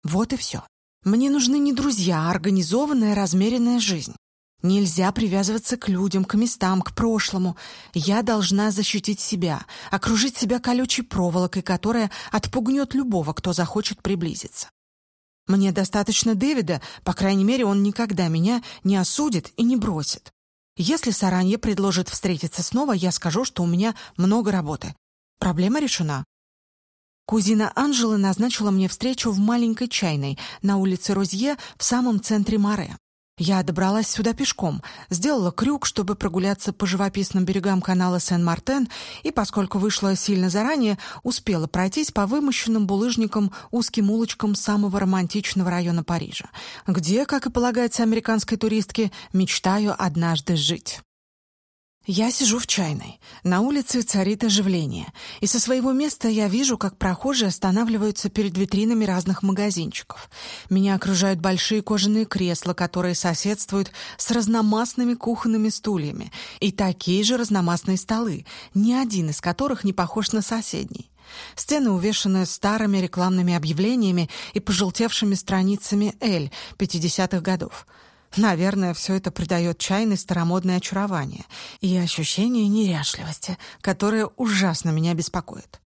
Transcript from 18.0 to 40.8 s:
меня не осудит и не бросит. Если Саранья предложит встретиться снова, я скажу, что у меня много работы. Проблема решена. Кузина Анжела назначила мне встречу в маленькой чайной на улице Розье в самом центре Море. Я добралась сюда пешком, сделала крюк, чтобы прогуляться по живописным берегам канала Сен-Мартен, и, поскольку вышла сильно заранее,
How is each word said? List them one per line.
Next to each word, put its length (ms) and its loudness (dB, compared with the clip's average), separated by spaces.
меня 340 2
не 140 2
осудит 600 0
и 60 0
не 140 4
бросит. 560 -4
Если 360 0
Саранья 440 2
предложит 520 0
встретиться 560 -2
снова, 280 0
я 200 0
скажу, 320 0
что 180 -4
у 40 2
меня 280 2
много 340 2
работы. 440 -4
Проблема 400 2
решена. 460 -2
Кузина 500 2
Анжела 420 2
назначила 540 2
мне 160 4
встречу 460 -2
в 80 0
маленькой 480 2
чайной 500 -2
на 140 2
улице 360 0
Розье 440 0
в 60 -4
самом 400 2
центре 340 0
Море. 400 0
Я 280 2
добралась 440 0
сюда 240 0
пешком, 480 -2
сделала 400 2
крюк, 360 0
чтобы 280 -2
прогуляться 580 -2
по 140 -2
живописным 580 0
берегам 380 0
канала 360 0
Сен-Мартен, 680 0
и, 80 -2
поскольку 460 -2
вышла 380 0
сильно 320 2
заранее, 500 0